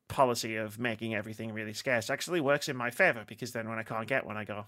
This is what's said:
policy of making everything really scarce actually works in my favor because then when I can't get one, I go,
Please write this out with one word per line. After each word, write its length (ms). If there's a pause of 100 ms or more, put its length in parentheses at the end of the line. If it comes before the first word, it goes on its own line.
policy 480
of 240
making 340
everything 380
really 200
scarce 380
actually 300
works 280
in 80
my 140
favor 340
because 280
then 160
when 100
I 60
can't 240
get 180
one, 100
I 60
go, 260